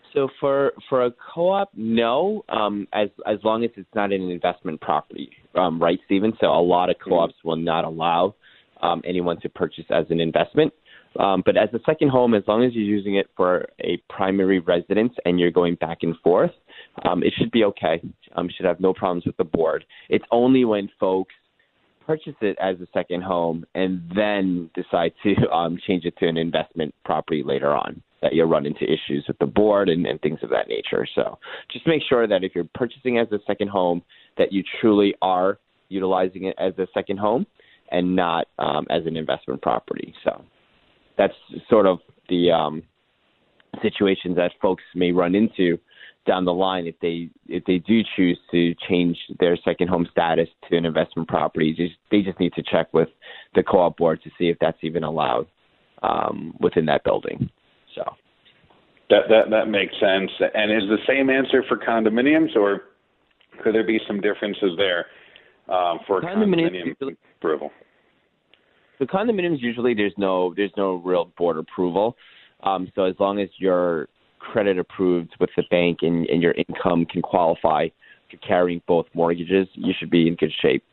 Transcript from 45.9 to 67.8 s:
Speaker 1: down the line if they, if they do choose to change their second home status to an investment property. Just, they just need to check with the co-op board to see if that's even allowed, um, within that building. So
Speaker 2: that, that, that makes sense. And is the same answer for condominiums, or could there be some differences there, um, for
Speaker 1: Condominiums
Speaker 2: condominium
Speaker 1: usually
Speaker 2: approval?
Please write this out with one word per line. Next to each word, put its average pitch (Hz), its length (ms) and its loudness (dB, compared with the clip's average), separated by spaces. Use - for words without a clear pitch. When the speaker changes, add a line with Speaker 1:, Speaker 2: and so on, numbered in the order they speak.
Speaker 1:
down 92 180 0
the 90 80 0
line 92 340 -2
if 82 140 -10
they, 85 300 -6
if - 200 -8
they 92 120 2
do 110 240 2
choose 87 220 2
to 87 240 2
change 87 280 2
their 87 260 4
second 87 240 0
home 87 220 0
status 82 380 2
to 87 80 0
an 85 80 0
investment 82 440 -2
property. 80 440 0
Just, 85 220 -4
they 104 120 4
just 92 180 -6
need 87 140 0
to - 80 -6
check - 300 -2
with 80 160 4
the 92 80 4
co-op 87 340 2
board 80 280 0
to 78 140 -16
see 87 100 2
if - 120 0
that's 80 220 0
even 80 220 -4
allowed, 73 420 -2
um, 78 580 -4
within 85 260 2
that 71 180 0
building. 50 440 -2
So - 100 -8
Speaker 2:
that, 104 180 8
that, 110 220 6
that 107 180 2
makes 98 260 0
sense. 95 360 0
And 107 160 0
is 107 180 0
the 107 100 2
same 135 220 2
answer 131 380 2
for 120 100 0
condominiums, 120 760 2
or 101 280 2
could 110 100 2
there 110 120 2
be 110 200 0
some 101 140 -4
differences 101 560 -2
there, 90 300 0
um, 87 380 -2
for 95 140 0
Speaker 1:
Condominiums 180 500 0
Speaker 2:
condominium 180 160 -10
Speaker 1:
usually 135 300 -10
Speaker 2:
approval? 76 320 -4